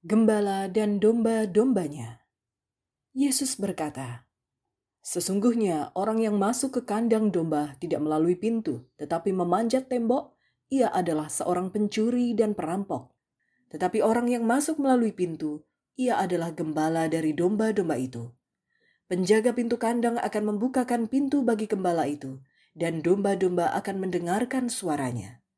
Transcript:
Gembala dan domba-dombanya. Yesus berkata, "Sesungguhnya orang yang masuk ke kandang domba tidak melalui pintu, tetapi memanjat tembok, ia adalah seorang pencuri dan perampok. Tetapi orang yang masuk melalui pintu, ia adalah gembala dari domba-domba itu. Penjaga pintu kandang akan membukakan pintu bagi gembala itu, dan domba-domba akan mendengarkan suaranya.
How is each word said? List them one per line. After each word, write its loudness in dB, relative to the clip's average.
Gembala 2
dan 0
domba-dombanya. 0
Yesus 0
berkata, -6
"Sesungguhnya 0
orang 0
yang 2
masuk 0
ke 0
kandang 2
domba -2
tidak -2
melalui 2
pintu, -2
tetapi -2
memanjat 0
tembok, -2
ia 2
adalah -2
seorang -2
pencuri 0
dan 0
perampok. -6
Tetapi 0
orang 2
yang 0
masuk 0
melalui 4
pintu, -4
ia 0
adalah -2
gembala 0
dari 0
domba-domba 0
itu. -8
Penjaga 2
pintu 0
kandang 0
akan -2
membukakan 0
pintu 0
bagi 0
gembala 0
itu, -6
dan -4
domba-domba 2
akan -4
mendengarkan -2
suaranya. -4